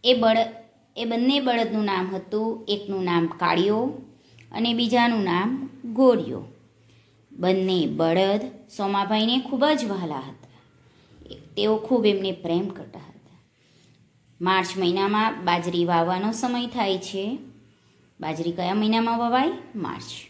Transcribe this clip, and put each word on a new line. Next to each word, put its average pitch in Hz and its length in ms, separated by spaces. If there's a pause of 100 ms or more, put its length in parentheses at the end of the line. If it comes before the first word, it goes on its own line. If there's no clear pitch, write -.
એ 240 100
બળ-, 226 400 (420)
એ 233 80
બંને 240 360
બળદનું 226 440
નામ 190 320
હતું, 220 520
એકનું 196 360
નામ 170 220
કાળિયો 196 680 (600)
અને 233 220
બીજાનું 233 480
નામ 208 460 (160)
ગોરિયો. 226 600 (880)
બંને 185 540
બળદ 175 540 (360)
સોમાભાઈને 208 600
ખૂબ 254 260
જ 294 200
વહાલા 180 340
હતા. - 400 (1000)
તેઓ 214 200
ખૂબ 220 300
એમને 190 260
પ્રેમ 175 360
કરતા - 320
હતા. - 380 (1040)
માર્ચ 180 280 (100)
મહિનામાં 196 680
બાજરી 175 400
વાવવાનો 180 480
સમય 240 340
થાય 202 320
છે. 196 400 (840)
બાજરી 160 320
કયા 180 220
મહિનામાં 226 440
વવાય? 254 340 (240)
માર્ચ. - 280 (260)